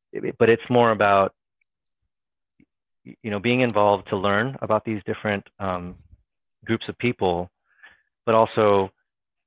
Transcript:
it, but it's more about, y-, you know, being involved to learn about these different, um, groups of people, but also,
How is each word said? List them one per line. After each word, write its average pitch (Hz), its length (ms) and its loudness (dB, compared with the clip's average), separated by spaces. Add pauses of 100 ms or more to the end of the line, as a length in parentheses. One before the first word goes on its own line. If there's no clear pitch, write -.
(120)
it, - 260 -8
but 117 100 4
it's 113 220 0
more 120 200 4
about, 101 440 2 (1700)
y-, - 180 -20
you 113 80 -10
know, 104 100 -4
being 120 200 0
involved 104 480 2
to 107 80 -4
learn 101 460 -2
about 107 240 -2
these 107 180 -6
different, 104 420 -6 (120)
um, 90 380 -8 (680)
groups - 240 -6
of - 100 -12
people, 92 520 -2 (760)
but 113 120 2
also, 104 560 2 (540)